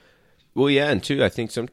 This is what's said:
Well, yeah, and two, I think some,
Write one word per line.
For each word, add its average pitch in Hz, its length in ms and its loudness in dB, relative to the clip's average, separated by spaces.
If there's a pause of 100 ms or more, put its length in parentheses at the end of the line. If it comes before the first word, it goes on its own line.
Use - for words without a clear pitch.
(540)
Well, 139 160 2
yeah, 143 200 2
and 98 120 0
two, 139 220 -2
I 95 40 2
think 113 220 -6
some, 113 220 -6